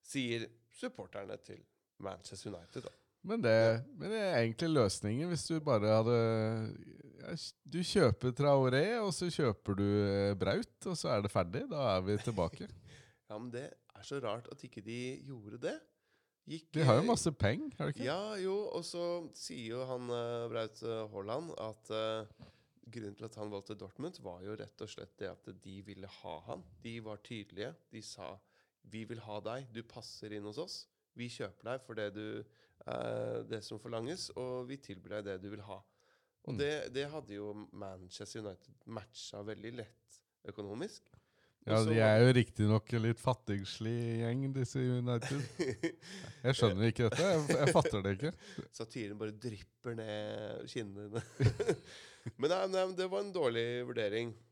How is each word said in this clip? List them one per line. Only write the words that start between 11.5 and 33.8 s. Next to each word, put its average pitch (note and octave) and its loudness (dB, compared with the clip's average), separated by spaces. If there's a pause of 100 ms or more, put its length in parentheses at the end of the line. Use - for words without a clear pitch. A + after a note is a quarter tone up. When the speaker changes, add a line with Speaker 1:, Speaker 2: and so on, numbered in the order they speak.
Speaker 2:
Da C3 2
er F#2 2
vi G2+ 2
tilbake. G2 -2
Speaker 1:
<laughs> - -20 (500)
Ja, G#2 -8
men B2 -8
det A#2+ -8 (320)
er G#2 -20
så C#3 -6
rart A#2 -4
at - -14
ikke A#2 -12
de B2 -6
gjorde A2+ -12
det. G3 -4 (680)
Gikk, D#3+ -12
Speaker 2:
De D#3 2
har B2 8
jo - 4
Speaker 1:
eh, A3 2
Speaker 2:
masse G3 2
peng, C3+ 0 (160)
har D3+ -2
de D3+ -2
ikke? A3+ -6
Speaker 1:
Ja, G3+ -2
jo, F#3+ -2 (120)
og E3+ -4
så F3 -4 (280)
sier A#2 -8
jo B2+ -4
han, B2+ -4
eh, A#2+ -2
Braut, A2+ -4
eh, A2+ -4
Haaland A2+ -4
at, A2 -10
eh, A2 -4 (420)
grunnen G#2 -8
til A2+ -12
at A2 -14
han G#2+ -8
valgte G2+ -8
Dortmund C3 -10
var F2+ -12
jo G#2 -8
rett G#2 -14
og G#2+ -10
slett - -14
det F#2 -6
at - -16 (120)
de F#2+ -14
ville F#2+ -14
ha F#2 -10
han. B2+ -10 (200)
De A#2 -10
var G#2+ -10
tydelige. G#2 -8 (180)
De A2+ -16
sa, F2+ -12 (500)
«Vi A2 -10
vil A2+ -8
ha G#2+ -6
deg. A#2 -6
Du A2+ -8
passer - -12
inn G#2 -6
hos G#2+ -8
oss. F#3 -6 (380)
Vi A#2+ -8
kjøper A2 -8
deg C3 -6
for A2+ -14
det G#2 -2
du, G#2+ -6 (380)
eh, A#2 2
det A2 -4
som G#2+ -8
forlanges, A#2+ -2